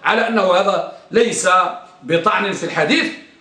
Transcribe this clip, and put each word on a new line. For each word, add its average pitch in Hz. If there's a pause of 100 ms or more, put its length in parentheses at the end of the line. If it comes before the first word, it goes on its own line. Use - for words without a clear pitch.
على 220
أنه 220
هذا - (180)
ليس 214 (540)
بطعن 180
في 165
الحديث. 165 (280)